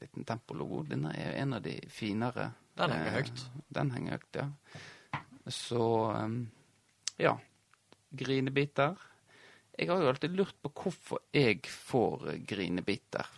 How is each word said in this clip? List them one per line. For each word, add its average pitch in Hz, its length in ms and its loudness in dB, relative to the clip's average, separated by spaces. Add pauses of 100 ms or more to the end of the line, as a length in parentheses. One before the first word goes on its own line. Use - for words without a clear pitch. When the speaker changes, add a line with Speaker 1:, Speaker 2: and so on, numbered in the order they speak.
Speaker 1:
liten - 240 -12
Tempo-logo. - 580 -6
Denne 139 320 -2
er - 180 -4
jo - 100 -4
en 135 120 -2
av 107 80 -6
de - 260 -6
finere. 110 640 -4 (240)
Speaker 2:
Den 175 140 0
henger 82 160 0
Speaker 1:
Eh, 104 60 0 (100)
Speaker 2:
høyt. - 220 -8 (280)
Speaker 1:
den 143 180 0
henger - 280 -4
høyt, - 160 -16
ja. 143 140 -2 (1000)
Så, 113 680 2
ehm, 113 320 -2 (720)
ja. 120 180 4 (800)
Grinebiter. 135 840 2 (800)
Jeg 165 100 0
har 180 120 4
jo 143 80 6
alltid 151 280 2
lurt 190 260 2
på - 100 -4
hvorfor - 460 -4 (140)
jeg 120 300 6
får 82 840 0
grinebiter. 90 760 -2 (140)